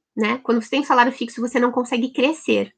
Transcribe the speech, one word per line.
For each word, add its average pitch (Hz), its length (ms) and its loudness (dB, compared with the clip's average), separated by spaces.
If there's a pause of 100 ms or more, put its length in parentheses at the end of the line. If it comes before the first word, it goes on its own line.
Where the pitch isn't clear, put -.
(160)
né? 220 260 0
Quando 233 180 0
você 220 120 -8
tem 269 80 0
um 285 60 -2
salário 254 260 4
fixo, 233 280 -10
você 247 200 -2
não 247 120 2
consegue 247 400 -2
crescer, 262 680 0